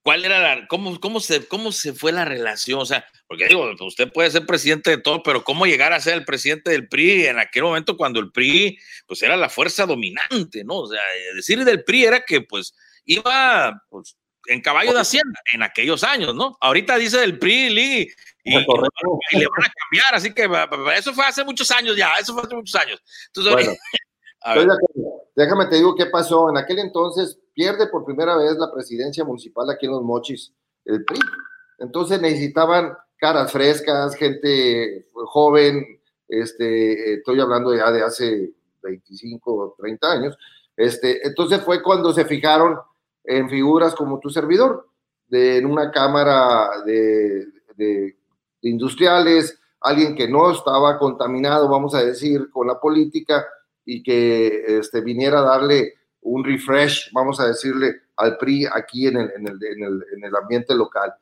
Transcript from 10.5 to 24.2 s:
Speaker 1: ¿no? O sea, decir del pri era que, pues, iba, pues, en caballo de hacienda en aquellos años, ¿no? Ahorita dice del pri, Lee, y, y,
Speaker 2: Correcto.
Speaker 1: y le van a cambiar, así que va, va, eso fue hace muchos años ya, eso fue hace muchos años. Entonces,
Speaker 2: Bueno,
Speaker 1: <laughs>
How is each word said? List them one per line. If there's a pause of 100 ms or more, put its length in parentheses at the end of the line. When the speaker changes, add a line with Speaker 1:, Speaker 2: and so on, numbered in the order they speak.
Speaker 1:
¿no?
O
sea, (340)
decir
del
pri
era
que,
pues, (320)
iba,
pues, (300)
en
caballo
de
hacienda (140)
en
aquellos
años,
¿no?
Ahorita
dice
del
pri,
Lee, (340)
y,
y,
Speaker 2:
Correcto. (120)
Speaker 1:
y
le
van
a
cambiar,
así
que
va,
va,
eso
fue
hace
muchos
años
ya,
eso
fue
hace
muchos
años. (280)
Entonces,
Speaker 2:
Bueno, (380)
Speaker 1:
<laughs>